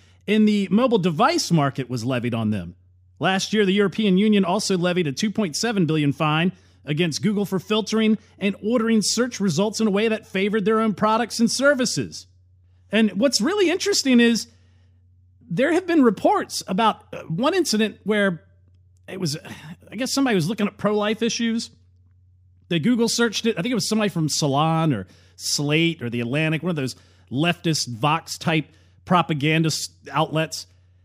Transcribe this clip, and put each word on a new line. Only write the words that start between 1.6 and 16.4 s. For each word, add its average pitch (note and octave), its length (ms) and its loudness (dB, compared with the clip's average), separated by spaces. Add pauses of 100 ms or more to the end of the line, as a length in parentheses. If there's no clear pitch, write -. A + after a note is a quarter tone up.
was A#2+ 160 -6
levied A#2+ 300 -2
on A2 160 0
them. F2 240 -6 (460)
Last F#3 320 -2
year, G#3+ 120 2
the F#3 100 2
European G3+ 420 2
Union G3+ 280 4
also F#3+ 340 -2
levied F3 280 0
a C3+ 60 -2
two A3 180 -4
point F#3+ 240 -4
seven G3+ 320 0
billion D3 260 0
fine D#3+ 380 0 (360)
against D3+ 360 -2
Google G3+ 220 0
for F#3+ 160 -4
filtering G#3+ 580 0 (200)
and G3 260 -2
ordering A3+ 380 2
search A#3+ 360 -2
results G3 420 0
in A3 60 2
a G#3 40 0
way G#3 180 0
that G#3+ 180 -4
favored G3 380 -2
their A3 160 2
own A3 140 0
products A3 440 0
and A3+ 140 2
services. B3 760 0 (640)
And G#3+ 300 2
what's C4 200 2
really F4 300 2
interesting D#4 480 2
is A#3 300 2 (1040)
there C4 200 2
have F#4 140 2
been E4 180 4
reports C#4+ 640 2